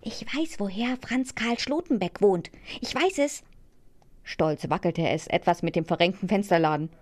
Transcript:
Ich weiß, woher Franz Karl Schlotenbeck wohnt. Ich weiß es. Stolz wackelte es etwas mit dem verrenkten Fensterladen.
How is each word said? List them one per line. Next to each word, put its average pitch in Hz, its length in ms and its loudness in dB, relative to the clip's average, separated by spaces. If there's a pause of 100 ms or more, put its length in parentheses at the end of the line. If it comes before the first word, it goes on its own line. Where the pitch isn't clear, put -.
Ich - 240 -10 (100)
weiß, 320 240 -4
woher 208 420 -4
Franz 254 340 -4
Karl 233 240 -2
Schlotenbeck 254 600 -2
wohnt. 190 300 4 (300)
Ich - 140 -8
weiß 349 240 0
es. 285 260 0 (800)
Stolz 156 460 -2
wackelte 165 380 0
es 160 180 0
etwas - 360 2
mit 165 140 0
dem 165 80 0
verrenkten 175 440 0
Fensterladen. 165 640 2 (120)